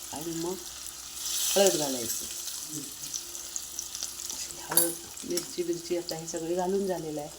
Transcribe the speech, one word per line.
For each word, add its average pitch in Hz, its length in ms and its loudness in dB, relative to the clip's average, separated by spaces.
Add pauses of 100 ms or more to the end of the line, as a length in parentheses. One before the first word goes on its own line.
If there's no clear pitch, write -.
(140)
आणि 160 220 -4
मग 170 200 -2 (1000)
हळद 190 200 10
घालायची. 131 520 0 (2500)
हळद, 170 220 8 (380)
मिरची 175 340 0
बिरची 170 340 0
आता 170 180 -2
हे 160 120 -6
सगळे 165 280 0
घालून 190 320 4
झालेलं 156 340 0
आहे. 151 180 -6